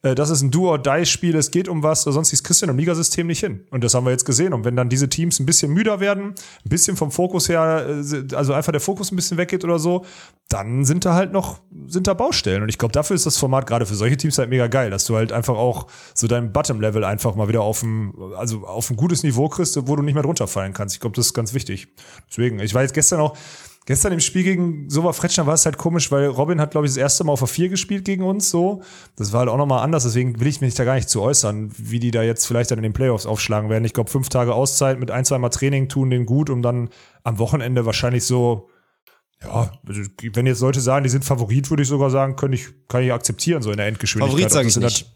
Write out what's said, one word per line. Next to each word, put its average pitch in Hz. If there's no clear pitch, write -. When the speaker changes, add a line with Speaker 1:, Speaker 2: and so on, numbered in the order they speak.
Speaker 1:
äh, 131
das 147
ist 139
ein 139
Do-or-Die-Spiel, 160
es 151
geht 180
um 160
was, 156
sonst 151
kriegst -
du 196
in 156
einem 127
Ligasystem 170
nicht 165
hin. 127
Und 123
das 120
haben 127
wir 127
jetzt 127
gesehen. 156
Und 113
wenn 123
dann 123
diese 135
Teams 170
ein 131
bisschen 147
müder 208
werden, 202
ein -
bisschen 180
vom 151
Fokus 180
her, 160
äh, 143
also 135
einfach 151
der 147
Fokus 190
ein 185
bisschen 170
weggeht 180
oder 170
so, 175
dann 113
sind 160
da 175
halt 185
noch, -
sind 185
da 196
Baustellen. 135
Und 107
ich -
glaub, 117
dafür 151
ist -
das 143
Format 131
gerade 117
für 104
solche 113
Teams 143
halt 120
mega 123
geil, 117
dass 98
du 113
halt 113
einfach 117
auch 120
so -
dein 117
Bottom-Level 107
einfach 101
mal 107
wieder 110
auf 107
ein, 110
also 110
auf 104
ein 120
gutes 165
Niveau 143
kriegst, 160
wo 143
du 143
nicht 143
mehr 147
drunter 135
fallen 98
kannst. 98
Ich -
glaub, 107
das 120
ist -
ganz 113
wichtig. -
Deswegen, 113
ich 101
war 127
jetzt 135
gestern 156
auch, 151
gestern 180
im 165
Spiel 180
gegen 170
Sova 160
Fretschner 170
war 151
es 156
halt 151
komisch, 165
weil 139
Robin 147
hat, 151
glaub 151
ich, 139
das 127
erste 135
Mal 147
auf 139
der 127
vier 175
gespielt 196
gegen 190
uns, 190
so. 185
Das 104
war 120
halt 123
auch 113
nochmal 135
anders, 151
deswegen 120
will 120
ich 147
mich 131
da 131
gar 131
nicht 107
zu 104
äußern, 107
wie 113
die 120
da 113
jetzt 113
vielleicht 117
dann 117
in 110
den 110
Playoffs 120
aufschlagen 107
werden. 110
Ich -
glaub, 113
fünf 131
Tage 123
Auszeit 135
mit 123
ein, 123
zwei 135
Mal 123
Training 135
tun 131
denen 123
gut, 143
um 123
dann 120
am 113
Wochenende 123
wahrscheinlich 120
so, 120
ja, 107
also, 101
wenn 120
jetzt 127
Leute 131
sagen, 131
die 131
sind 135
Favorit, 127
würde 147
ich 127
sogar 139
sagen, 135
könnte 135
ich, -
kann 123
ich 127
akzeptieren, 123
so 107
in 101
der 104
Endgeschwindigkeit. 110
Speaker 2:
Favorit 131
sag 151
Speaker 1:
Ob 127
das 113
Speaker 2:
ich 110
Speaker 1:
in 120
der 117
Speaker 2:
nicht. -